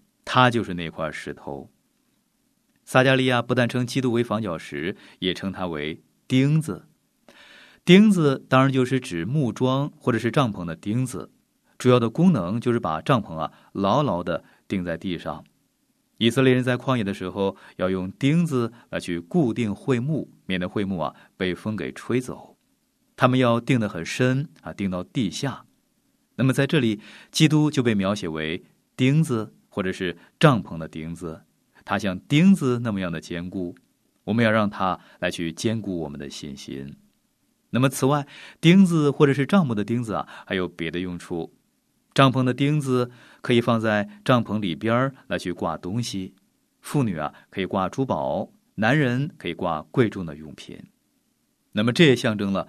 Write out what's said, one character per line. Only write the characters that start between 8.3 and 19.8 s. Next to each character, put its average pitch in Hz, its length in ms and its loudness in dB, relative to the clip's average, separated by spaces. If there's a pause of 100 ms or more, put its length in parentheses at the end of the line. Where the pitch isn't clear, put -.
当 131 140 4
然 135 100 4
就 131 140 2
是 127 160 -2
指 85 240 -6
木 127 260 -2
桩 131 460 -2
或 - 160 -2
者 113 60 0
是 113 120 -2
帐 123 220 0
篷 87 140 -10
的 82 100 -8
钉 120 300 -2
子， - 240 -10 (480)
主 123 100 0
要 123 100 8
的 117 120 0
功 170 200 4
能 110 300 0
就 120 140 0
是 120 40 2
把 80 220 -4
帐 110 220 0
篷 82 140 -12
啊 76 140 -6 (220)
牢 98 300 2
牢 92 200 -2
地 85 220 -6 (240)
钉 92 160 -4
在 85 140 -6
地 87 200 -6
上。 76 240 -10 (760)
以 113 100 2
色 123 140 2
列 131 100 6
人 127 100 2
在 123 140 -2
旷 131 220 -4
野 113 40 -2
的 98 120 -4
时 92 160 -8
候 98 260 -2 (200)
要 92 120 -2
用 92 240 -4
钉 156 320 2
子 123 260 -2 (200)
来 85 100 -6
去 85 180 -6
固 117 360 0
定 110 200 -2
会 127 240 -2